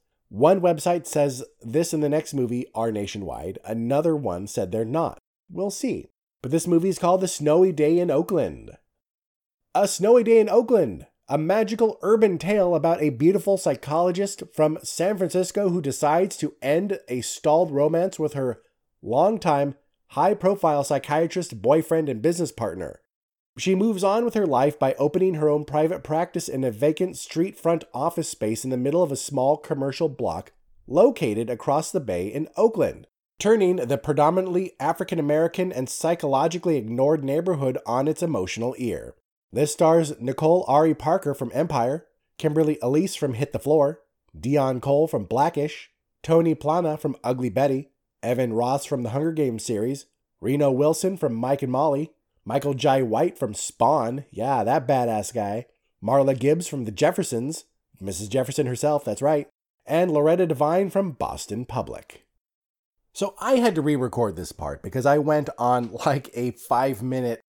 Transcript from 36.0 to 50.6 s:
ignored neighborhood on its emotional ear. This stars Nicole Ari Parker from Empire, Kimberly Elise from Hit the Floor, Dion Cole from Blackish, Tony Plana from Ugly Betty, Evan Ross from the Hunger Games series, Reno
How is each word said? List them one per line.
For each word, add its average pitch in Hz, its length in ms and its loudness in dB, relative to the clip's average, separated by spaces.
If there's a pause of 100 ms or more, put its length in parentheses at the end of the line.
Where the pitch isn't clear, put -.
ignored 131 480 2
neighborhood 139 640 0
on 127 220 0
its 156 160 -2
emotional 120 540 -2
ear. 80 380 -6 (380)
This 147 180 0
stars 160 480 4
Nicole 156 480 2
Ari 151 260 4
Parker 156 400 -2
from 123 200 -8
Empire, 147 540 -2 (300)
Kimberly 156 440 0
Elise 151 340 0
from 135 200 -4
Hit 139 180 -6
the 113 60 -4
Floor, 147 420 2 (360)
Dion 131 440 0
Cole 143 260 2
from 117 160 -2
Blackish, 147 640 -2 (320)
Tony 165 320 4
Plana 156 440 -2
from 139 260 -4
Ugly 123 260 -2
Betty, 135 420 0 (300)
Evan 123 300 0
Ross 123 320 0
from 131 200 -4
the 110 80 -4
Hunger 151 200 -2
Games 135 320 -2
series, 123 420 -4 (360)
Reno 139 280 2